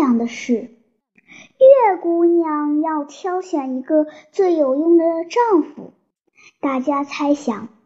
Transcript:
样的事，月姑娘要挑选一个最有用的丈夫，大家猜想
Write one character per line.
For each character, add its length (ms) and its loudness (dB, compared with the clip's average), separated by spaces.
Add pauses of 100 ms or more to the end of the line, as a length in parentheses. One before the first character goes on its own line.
样 180 2
的 80 -2
事， 260 -8
月 1500 2
姑 220 0
娘 560 0
要 240 -4
挑 360 -8
选 360 -6
一 60 -8
个 240 0 (260)
最 240 0
有 180 0
用 240 2
的 60 2 (200)
丈 380 0
夫， 300 -14 (680)
大 200 -4
家 240 -4
猜 300 -4
想 340 -8 (180)